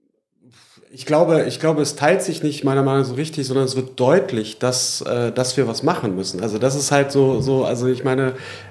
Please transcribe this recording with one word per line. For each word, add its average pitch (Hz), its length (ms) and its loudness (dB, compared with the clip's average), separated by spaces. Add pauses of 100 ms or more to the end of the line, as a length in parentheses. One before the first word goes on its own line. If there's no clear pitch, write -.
(920)
ich 120 140 -18
glaube, 156 380 4
ich 127 160 -4
glaube, 151 240 2
es - 120 -4
teilt 170 280 2
sich 160 180 -6
nicht 147 220 -2
meiner 135 180 2
Meinung 139 200 2
nach 127 60 0
so 123 60 -6
richtig, 147 320 -4
sondern 131 200 0
es 127 100 -4
wird - 240 -6
deutlich, 131 580 2
dass, - 440 -2
äh, 120 300 -2
dass 123 240 -2
wir 131 120 2
was 113 160 -4
machen 123 320 0
müssen. 92 260 -6
Also 107 160 -4
das 127 160 0
ist 143 180 -2
halt 139 200 2
so, 135 300 4
so, 135 240 2
also 120 200 -2
ich 127 180 0
meine, 131 300 0 (380)